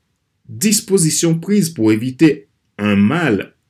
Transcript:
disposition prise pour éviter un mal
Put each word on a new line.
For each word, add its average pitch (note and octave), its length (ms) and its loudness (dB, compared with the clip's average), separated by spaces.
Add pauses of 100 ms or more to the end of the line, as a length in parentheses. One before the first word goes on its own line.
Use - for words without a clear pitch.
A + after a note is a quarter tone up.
(480)
disposition E3 920 -2
prise F#3+ 320 0
pour A2 220 0
éviter B2+ 560 0 (280)
un G#2 200 0
mal A2+ 580 0 (160)